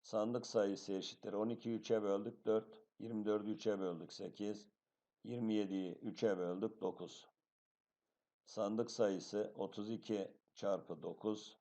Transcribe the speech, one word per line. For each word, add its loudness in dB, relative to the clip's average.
Sandık 0
sayısı 2
eşittir -4
on 0
iki, -4
üçe 2
böldük, 0
dört, 2
yirmi -2
dördü 2
üçe 2
böldük, -2
sekiz, -6
yirmi 0
yediyi 2
üçe 2
böldük, 0
dokuz. -4
Sandık 0
sayısı 0
otuz -4
iki -2
çarpı -2
dokuz. -4